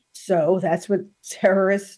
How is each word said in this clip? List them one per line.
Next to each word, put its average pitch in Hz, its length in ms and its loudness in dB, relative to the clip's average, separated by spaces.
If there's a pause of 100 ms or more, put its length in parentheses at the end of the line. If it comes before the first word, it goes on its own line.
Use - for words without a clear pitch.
(120)
So 175 500 0
that's 170 280 -2
what 196 120 0 (280)
terrorists 196 680 0